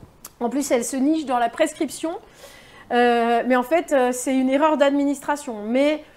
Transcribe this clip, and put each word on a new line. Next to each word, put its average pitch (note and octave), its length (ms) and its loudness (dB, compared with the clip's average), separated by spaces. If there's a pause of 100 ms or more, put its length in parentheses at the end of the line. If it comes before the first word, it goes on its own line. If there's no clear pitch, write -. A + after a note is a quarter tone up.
(400)
En A#3+ 80 -2
plus, C#4 240 -2
elle A#3 120 2
se C#4 120 -6
niche D4+ 280 2
dans B3 140 -2
la A#3 100 2
prescription. D#4+ 600 -4 (800)
Euh, A#3 560 2
mais B3+ 80 2
en B3+ 80 4
fait, D#4+ 300 -2
euh, B3+ 180 4
c'est C4 260 -2
une C4 140 2
erreur D4+ 260 2
d'administration. C#4 880 -2
Mais, C#4+ 380 0 (140)